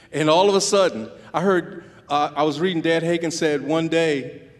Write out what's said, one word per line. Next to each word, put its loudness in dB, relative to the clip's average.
And 0
all 6
of 4
a 4
sudden, 0
I -2
heard, -2
uh, 0
I 0
was -2
reading, -2
Dad 2
Hagin -2
said 0
one 0
day, -2